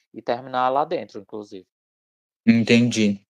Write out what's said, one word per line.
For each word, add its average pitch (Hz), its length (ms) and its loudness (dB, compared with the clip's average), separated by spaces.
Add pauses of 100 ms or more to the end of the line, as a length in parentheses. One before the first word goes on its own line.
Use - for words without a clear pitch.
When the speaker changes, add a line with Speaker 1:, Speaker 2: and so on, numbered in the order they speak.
(120)
Speaker 1:
e 107 100 -16
terminar 127 480 -4
lá 139 140 0
dentro, 131 360 -10
inclusive. 104 460 -16 (800)
Speaker 2:
Entendi. 113 840 4